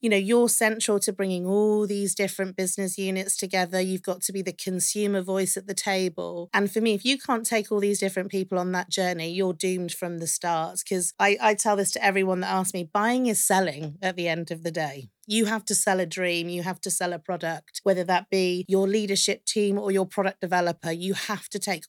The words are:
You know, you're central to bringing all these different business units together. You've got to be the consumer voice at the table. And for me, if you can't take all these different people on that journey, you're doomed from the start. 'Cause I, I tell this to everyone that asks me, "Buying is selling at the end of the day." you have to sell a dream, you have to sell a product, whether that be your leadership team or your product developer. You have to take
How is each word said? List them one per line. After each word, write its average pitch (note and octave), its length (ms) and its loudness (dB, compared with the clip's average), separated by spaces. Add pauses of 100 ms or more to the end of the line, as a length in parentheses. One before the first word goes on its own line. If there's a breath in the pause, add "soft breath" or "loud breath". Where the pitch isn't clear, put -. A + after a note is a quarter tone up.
You A#3 80 0
know, G#3 80 4
you're A#3+ 320 4
central A3 520 2
to G#3+ 120 0
bringing F#3 320 -2
all G#3 400 4
these G3+ 300 -2
different F#3+ 420 -4
business F#3+ 400 -2
units F#3+ 400 -2
together. F#3 420 0
You've F#3 240 -2
got F#3 200 -4
to F#3+ 100 -4
be G3 80 -4
the F#3 100 -4
consumer F#3+ 720 -2
voice F#3 340 0
at G3 120 -8
the G3+ 80 -8
table. F3 800 -2
And G3+ 180 2
for A3 100 0
me, A3 140 4
if G3 100 -6
you C4+ 140 2
can't A#3 260 -2
take G#3+ 260 0
all G#3 80 2
these G3+ 200 0
different F#3+ 320 -2
people F#3+ 260 -2
on F3+ 140 0
that F3+ 180 -4
journey, F3 420 -2
you're F#3 220 0
doomed F3+ 400 -2
from F3 240 -6
the E3 100 -4
start. E3+ 600 -2
'Cause F#3 300 -2
I, G3+ 200 4
I G#3+ 140 6
tell G#3 220 2
this G3 160 0
to - 120 -2
everyone F#3+ 380 2
that F#3+ 100 -2
asks F#3 220 0
me, F3+ 180 -4
"Buying A#3+ 360 2
is G#3+ 180 2
selling D#3 560 0
at F#3 160 -2
the E3+ 100 -2
end E3 220 -2
of E3 140 -8
the E3+ 80 -2
day." C#3+ 380 -6 (180)
you G#3+ 180 2
have G#3+ 200 -2
to G3+ 100 0
sell F#3+ 240 2
a F3+ 80 0
dream, F3 420 -2
you F3 140 -4
have F3+ 180 -6
to - 80 -6
sell F3+ 240 -2
a E3+ 60 -8
product, E3 640 -6
whether F#3 220 4
that F#3 260 2
be F#3 360 2
your G3 200 4
leadership G3 580 2
team G3+ 320 2
or G#3 140 0
your F#3+ 160 2
product F#3+ 340 -2
developer. F3 480 0
You F3 240 -2
have - 360 -6
to G#3 100 -6
take F3+ 300 -4